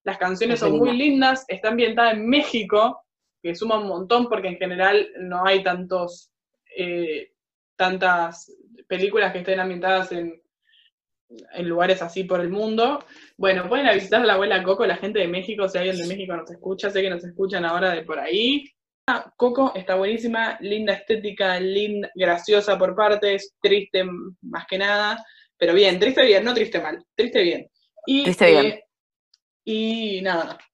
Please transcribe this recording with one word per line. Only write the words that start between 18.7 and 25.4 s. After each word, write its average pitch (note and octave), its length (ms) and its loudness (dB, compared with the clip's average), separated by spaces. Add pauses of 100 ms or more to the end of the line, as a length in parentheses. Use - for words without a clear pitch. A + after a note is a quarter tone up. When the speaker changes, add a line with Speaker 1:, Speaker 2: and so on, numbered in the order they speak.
Speaker 1:
Coco B3 400 2
está F#3+ 200 -2
buenísima, A3+ 680 -2
linda G#3 320 -2
estética, G3 640 -2
linda, G3+ 560 -2
graciosa F#3+ 600 2
por F#3 180 0
partes, G#3 640 0
triste G3 380 2
m-, F3+ 440 -6
más - 220 -12
que F#3+ 120 -6
nada, G#3 440 -2 (360)